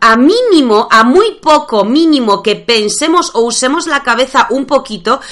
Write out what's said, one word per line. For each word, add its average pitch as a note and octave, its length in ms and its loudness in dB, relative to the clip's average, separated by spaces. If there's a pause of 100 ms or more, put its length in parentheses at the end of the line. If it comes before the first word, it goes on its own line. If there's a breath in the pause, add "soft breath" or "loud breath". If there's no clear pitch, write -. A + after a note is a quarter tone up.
a A3+ 160 2
mínimo, D4+ 760 2
a A3+ 140 4
muy F4+ 380 2
poco D4 420 0
mínimo B3 580 0
que G#3 140 -2
pensemos A#3 800 -2
o A#3 60 -2
usemos C4+ 460 -2
la C#4+ 160 -4
cabeza B3 480 -2
un C4 160 -4
poquito, A3+ 540 -4 (120)